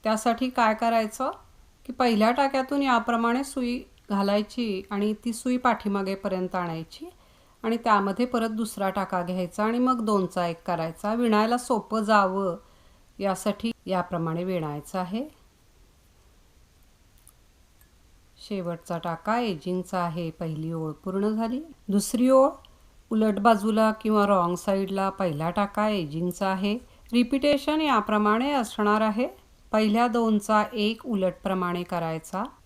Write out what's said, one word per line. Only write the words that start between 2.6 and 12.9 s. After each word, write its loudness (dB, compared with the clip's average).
याप्रमाणे 2
सुई -4
घालायची 0
आणि 0
ती -2
सुई -2
पाठीमागेपर्यंत -2
आणायची -6
आणि 0
त्यामध्ये 2
परत -2
दुसरा -4
टाका -4
घ्यायचा -4
आणि 0
मग 2
दोनचा 0
एक -6
करायचा. -4
विणायला 2
सोपं -2
जावं 2